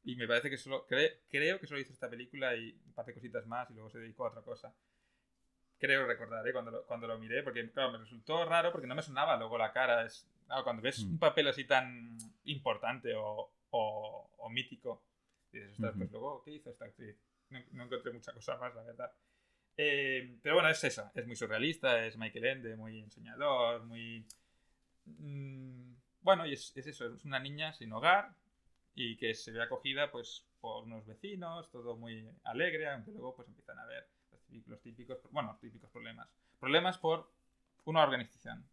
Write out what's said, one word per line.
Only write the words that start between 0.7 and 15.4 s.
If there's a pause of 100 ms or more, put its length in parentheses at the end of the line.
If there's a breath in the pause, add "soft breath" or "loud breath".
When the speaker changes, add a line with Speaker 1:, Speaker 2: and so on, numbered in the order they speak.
Speaker 1:
cre-, (120)
creo
que
solo
hizo
esta
película
y (140)
un
par
de
cositas
más
y
luego
se
dedicó
a
otra
cosa. (1040)
Creo
recordar,
¿eh?
Cuando
lo,
cuando
lo
miré,
porque
claro,
me
resultó
raro
porque
no
me
sonaba
luego
la
cara.
Es, (200)
claro,
cuando
ves
Speaker 2:
Mm.
Speaker 1:
un
papel
así
tan (280)
importante
o, (200)
o,
o
mítico, (500)